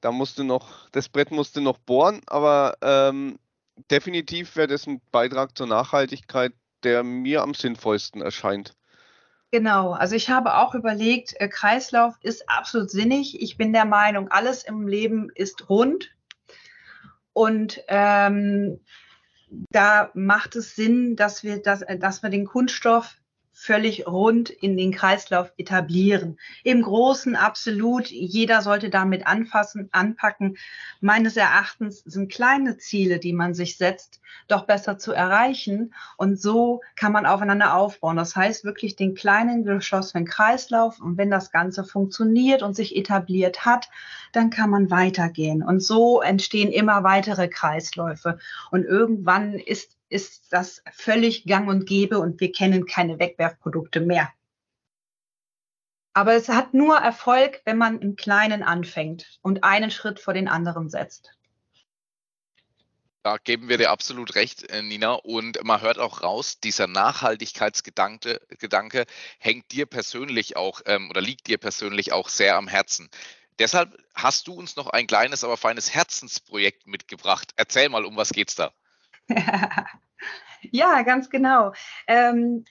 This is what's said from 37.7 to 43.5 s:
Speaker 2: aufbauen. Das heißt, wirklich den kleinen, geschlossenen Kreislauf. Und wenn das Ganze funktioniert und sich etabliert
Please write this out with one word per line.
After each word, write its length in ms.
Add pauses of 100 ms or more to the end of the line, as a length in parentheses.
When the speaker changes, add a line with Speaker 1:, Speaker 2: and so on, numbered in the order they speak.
Speaker 2:
aufbauen. 400
Das 180
heißt, 300
wirklich 320
den 180
kleinen, 500
geschlossenen 600
Kreislauf. 720
Und 200
wenn 120
das 220
Ganze 320
funktioniert 800
und 120
sich 220
etabliert 680